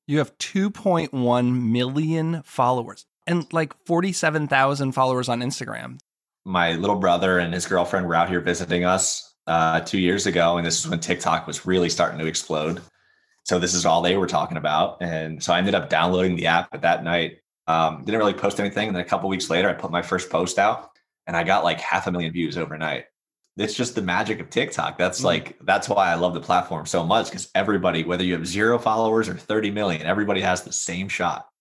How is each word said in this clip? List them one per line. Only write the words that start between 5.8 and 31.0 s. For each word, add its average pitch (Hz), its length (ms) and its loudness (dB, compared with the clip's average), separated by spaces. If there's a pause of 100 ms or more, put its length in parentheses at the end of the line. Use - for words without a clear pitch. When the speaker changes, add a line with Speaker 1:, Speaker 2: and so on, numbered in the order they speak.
Speaker 2:
My 87 300 2
little 98 220 2
brother 92 420 4
and 85 160 0
his 87 120 -4
girlfriend 90 400 2
were 85 80 0
out 85 140 4
here 87 140 0
visiting 87 420 0
us, - 500 0 (120)
uh, 82 340 2
two 98 180 -4
years 92 280 2
ago, 85 320 4
and 85 80 -2
this 80 140 0
is 80 60 -6
when 85 140 -2
TikTok 82 460 -2
was - 180 -10
really 92 240 2
starting 80 300 0
to 78 80 -4
explode. 80 560 -4 (600)
So 90 140 0
this 87 140 0
is 90 140 0
all 85 160 4
they 90 160 2
were 92 80 2
talking 82 320 -2
about. 76 420 0
And 80 420 -6
so 85 120 2
I 87 40 4
ended 98 160 2
up 80 140 -2
downloading 90 480 2
the 80 120 -2
app 85 260 2
at 76 80 -8
that 82 220 2
night. 85 340 -2 (280)
Um, 82 380 0
didn't 110 140 0
really 104 160 2
post - 240 -2
anything. 104 300 -2
And 95 80 -4
then 90 80 -2
a - 40 -12
couple 98 200 0
weeks 95 200 -2
later, 90 200 2
I 85 60 0
put - 180 -8
my 87 100 0
first 90 260 -4
post 87 300 0
out 107 320 0 (380)
and 85 80 -4
I 85 80 0
got, 95 180 2
like, 82 160 2
half - 300 -2
a - 20 0
million 85 220 -2
views 82 260 -4
overnight. 78 460 -6 (520)
It's 107 180 -2
just 120 200 -4
the 107 80 -2
magic 95 380 -2
of 85 100 -14
TikTok. - 480 -2
That's 92 220 0
Speaker 1:
Mm. - 40 -2
Speaker 2:
like, 82 360 0
that's 95 280 0
why 98 220 2
I 85 40 2
love 87 200 0
the 87 60 -6
platform 85 440 0
so 87 200 -2
much, 92 260 0
'cause 92 240 -10
everybody, 92 480 2
whether 90 220 -2
you 92 80 0
have 82 120 -2
zero 104 320 2
followers 110 520 2
or 87 80 -6
thirty 107 340 -2
million, 95 340 -2
everybody 98 360 0
has 92 240 0
the - 80 -14
same 90 360 -6